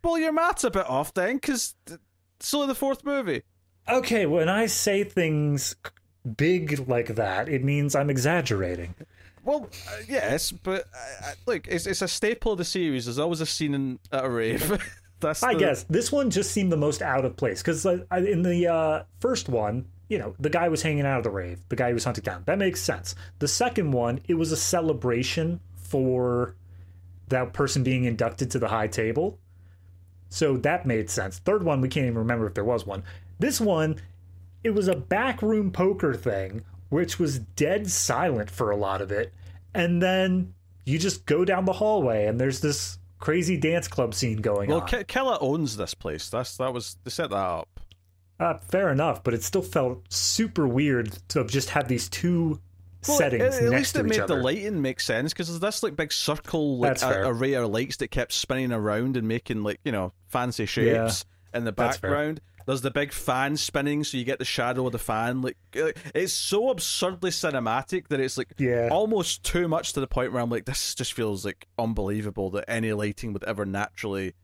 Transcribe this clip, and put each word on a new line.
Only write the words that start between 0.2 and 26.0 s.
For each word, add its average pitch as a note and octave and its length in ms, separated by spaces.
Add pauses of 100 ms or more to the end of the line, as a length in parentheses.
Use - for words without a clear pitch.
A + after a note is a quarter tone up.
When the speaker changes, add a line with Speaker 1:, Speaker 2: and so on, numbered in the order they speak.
Speaker 1:
math's E4 320
a A#3 80
bit F#3+ 180
off C3+ 240
then, G3+ 260
'cause - 360 (100)
th-, E3 140 (400)
it's - 140
only C#4+ 140
the C4+ 80
fourth C#4 280
movie. C4+ 400 (460)
Speaker 2:
Okay, A#3 360
when D#3+ 240
I G#3+ 160
say G3+ 380
things D3+ 720 (100)
c-, - 60 (440)
big D3 540
like A#2+ 260
that, G#2 340
it C3+ 140
means C#3+ 320
I'm C#3+ 140
exaggerating. G#2+ 880 (480)
Speaker 1:
Well, C#4+ 260 (200)
uh, G#3 80 (100)
yes, G#3+ 440
but, - 420
uh, A#2 360
uh, - 20 (140)
look, G#3+ 220
it's, E3+ 200
it's G3 140
a F#3+ 60
staple A3 440
of G3 60
the F3 80
series. D3 400
There's A#2+ 140
always D#3+ 200
a D#3+ 60
scene D3+ 280
in, C3+ 260 (120)
at C3+ 140
a C3+ 40
rave. A2+ 400 (360)
<laughs> - 140
That's D3+ 220
Speaker 2:
I B3 120
Speaker 1:
the - 60
Speaker 2:
guess. D#3+ 300
This A3 220
one C#4 180
just F#3 220
seemed F#3+ 200
the D#3+ 60
most D3 240
out C3+ 240
of - 120
place, A2 260
'cause, E3 220
uh, F3+ 140 (120)
I, F#3 80
in F#3 240
the, F3 240
uh, D#3+ 360 (180)
first B3 280
one, A#2 360 (240)
you G#3 100
know, G#2 200
the D3 100
guy E3+ 180
was D#3+ 140
hanging D3 240
out C3+ 140
of G#2+ 40
the A2 80
rave, F2+ 280 (100)
the A#2+ 60
guy B2 140
who A#2+ 40
was A#2 100
hunted A2+ 220
down. F2+ 200
That F#3+ 140
makes F#3+ 220
sense. - 340 (240)
The D3 80
second A3 440
one, B2 360
it E3+ 80
was E3 160
a D3+ 60
celebration D#3+ 1000 (160)
for B2 800 (760)